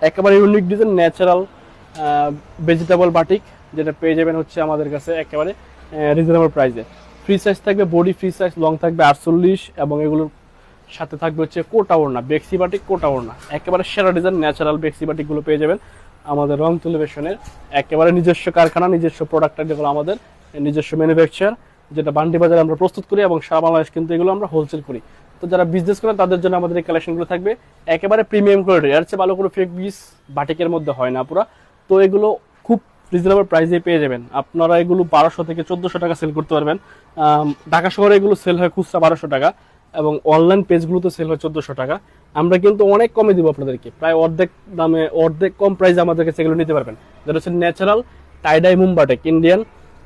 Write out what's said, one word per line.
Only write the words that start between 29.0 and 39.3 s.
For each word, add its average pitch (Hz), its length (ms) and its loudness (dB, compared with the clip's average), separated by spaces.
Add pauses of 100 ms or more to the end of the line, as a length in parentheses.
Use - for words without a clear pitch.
চেয়ে 190 140 -8
ভালো 190 180 0
কোনো 190 140 -2
ফেক 185 280 -4
পিস 190 160 -8 (360)
বাটিকের 156 400 -4
মধ্যে 156 220 -4
হয় 127 180 -2
না 127 140 -4
পুরা। 160 220 -2 (440)
তো 190 100 4
এগুলো 202 360 2 (280)
খুব 226 180 0 (320)
রিজনেবল 190 300 2
প্রাইসে 170 360 0
পেয়ে 170 200 0
যাবেন 127 320 -4
আপনারা, 165 480 0
এগুলো 180 320 0
বারোশো 160 320 2
থেকে 165 200 -8
চোদ্দশো 175 360 -6
টাকা 170 160 -2
সেল 156 160 -6
করতে 156 220 -4
পারবেন। 151 240 0 (380)
আম, 151 380 2 (180)
ঢাকা 170 180 0
শহরে 202 260 4
এগুলো 202 200 2
সেল 180 220 -2
হয় 175 120 0
খুচরা 180 300 -4
বারোশো 160 280 2
টাকা, 143 260 0 (420)